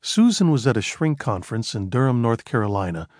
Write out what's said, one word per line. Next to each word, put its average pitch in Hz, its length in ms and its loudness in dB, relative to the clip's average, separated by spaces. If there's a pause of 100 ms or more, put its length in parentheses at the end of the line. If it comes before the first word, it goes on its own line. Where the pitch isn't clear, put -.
Susan 208 480 4
was 135 160 2
at 120 120 2
a 98 40 -2
shrink 151 360 -2
conference 110 560 -6
in 98 160 -6
Durham, 123 320 2
North 117 240 0
Carolina, 98 600 -2 (140)